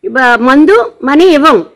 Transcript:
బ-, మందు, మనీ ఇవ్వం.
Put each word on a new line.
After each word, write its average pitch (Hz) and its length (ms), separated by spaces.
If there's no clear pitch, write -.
బ-, 240 300
మందు, 311 520
మనీ 294 200
ఇవ్వం. 294 400